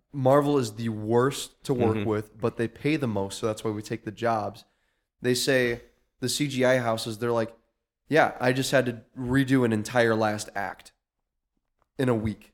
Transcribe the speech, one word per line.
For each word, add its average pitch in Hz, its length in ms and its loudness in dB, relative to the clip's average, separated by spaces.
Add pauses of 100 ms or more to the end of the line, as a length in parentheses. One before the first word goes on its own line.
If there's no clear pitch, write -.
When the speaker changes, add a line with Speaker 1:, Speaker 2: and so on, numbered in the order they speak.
(120)
Speaker 1:
Marvel 143 460 4
is 117 180 0
the 113 140 -6
worst 113 760 0
to 143 80 -2
work 117 240 2
Speaker 2:
Mm-hmm. 107 120 -2
Speaker 1:
with, 107 300 -4
but 117 180 -2
they 113 100 -2
pay 147 280 -2
the 139 120 -2
most, 98 320 -4
so 117 80 -2
that's 110 160 -4
why 110 80 -2
we 107 100 -6
take 113 240 -10
the 110 60 -8
jobs." 107 540 -4 (560)
They 123 120 2
say 123 480 0 (380)
the 127 100 -4
C 147 180 -2
G 127 180 -2
I 127 140 4
houses, 113 400 -4
they're 120 120 -2
like, 113 240 -2 (540)
"Yeah, 143 300 4
I 123 120 2
just 131 200 -2
had 131 160 2
to 117 140 -6 (160)
redo 131 480 2
an 113 80 2
entire 113 420 2
last 107 400 -2
act 92 360 -8 (1080)
in 131 120 0
a 120 60 2
week 107 380 -6